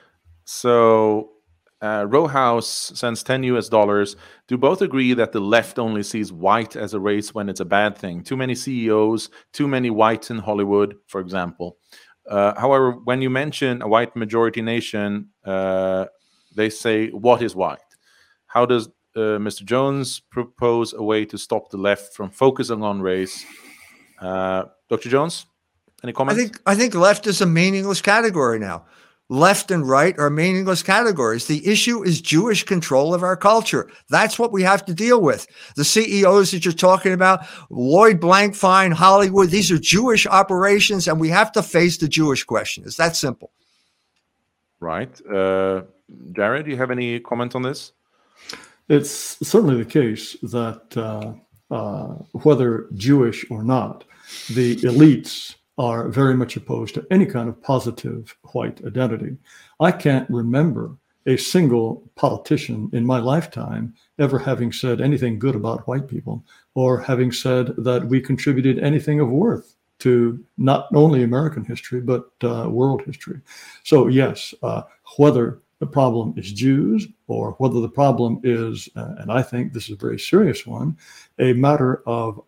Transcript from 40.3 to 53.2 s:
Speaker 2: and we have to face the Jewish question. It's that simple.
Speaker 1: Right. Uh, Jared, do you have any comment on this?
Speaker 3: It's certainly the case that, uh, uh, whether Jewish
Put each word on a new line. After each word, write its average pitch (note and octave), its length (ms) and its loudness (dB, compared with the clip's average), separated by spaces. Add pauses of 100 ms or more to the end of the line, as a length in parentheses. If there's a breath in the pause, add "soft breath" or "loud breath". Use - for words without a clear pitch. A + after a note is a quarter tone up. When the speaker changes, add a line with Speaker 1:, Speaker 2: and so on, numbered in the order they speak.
Speaker 2:
and D#3+ 100 0
we D#3+ 120 0
have G#3 240 4
to G#3 100 0
face E3+ 340 2
the D#3 120 -2
Jewish D3 340 0
question. - 420 -4
It's A#2+ 120 -14
that E3 180 0
simple. - 360 -6 (1300)
Speaker 1:
Right. F2+ 440 -10
Uh, F#2+ 580 -2 (500)
Jared, B2 320 -2
do D3+ 60 -8
you B2+ 60 -6
have B2+ 140 -4
any A#2+ 300 -4
comment A#2+ 340 -6
on B2+ 60 -4
this? C3 320 -8 (960 loud breath)
Speaker 3:
It's - 480 0 (100)
certainly D3+ 340 4
the A2 80 -8
case A#2 540 -2
that, A#2 540 -6
uh, G#2+ 340 -8 (420)
uh, G#2 420 -8 (280)
whether B2 520 2
Jewish A#2 540 2